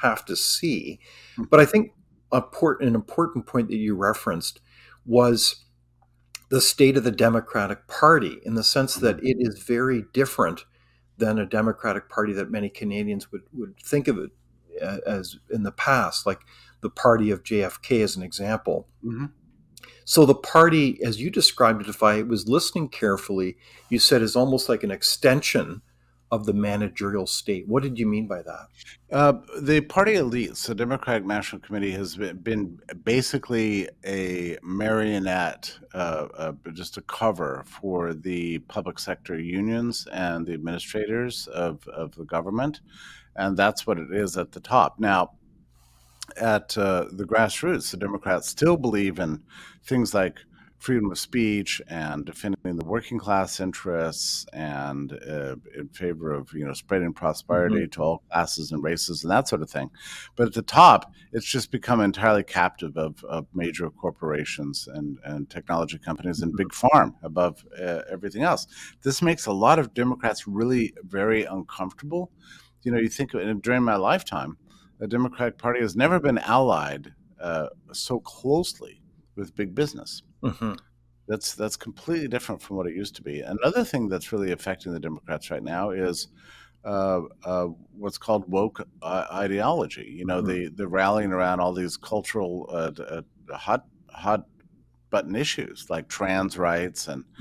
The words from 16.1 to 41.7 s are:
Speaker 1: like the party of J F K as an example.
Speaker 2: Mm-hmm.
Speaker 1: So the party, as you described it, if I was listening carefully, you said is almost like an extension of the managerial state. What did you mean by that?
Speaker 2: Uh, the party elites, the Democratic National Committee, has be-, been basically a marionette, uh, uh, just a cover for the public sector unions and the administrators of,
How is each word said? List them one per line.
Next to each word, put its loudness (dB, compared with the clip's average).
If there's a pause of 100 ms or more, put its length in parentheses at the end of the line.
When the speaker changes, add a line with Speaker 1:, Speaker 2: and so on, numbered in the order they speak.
Speaker 1:
like -2 (400)
the -6
party 6
of -2
J 0
F -6
K 2
as 0
an -8
example. -4 (160)
Speaker 2:
Mm-hmm. -6 (840)
Speaker 1:
So 8
the 10
party, 6
as -2
you -6
described 4
it, -8
if 0
I 6
was -2
listening 2
carefully, 0 (320)
you 2
said 6
is 2
almost 4
like 2
an -2
extension 2 (480)
of -2
the 2
managerial -2
state. -4
What 2
did -4
you 0
mean 0
by -8
that? -14 (440)
Speaker 2:
Uh, 6 (280)
the 4
party 4
elites, 0
the -4
Democratic -2
National -4
Committee, -4
has -8
be-, -6
been -4 (260)
basically 0 (160)
a -4
marionette, -2 (200)
uh, -4 (100)
uh, -6 (200)
just -14
a -12
cover -2
for -4
the -6
public -8
sector -8
unions -4
and -4
the -6
administrators -6
of, -6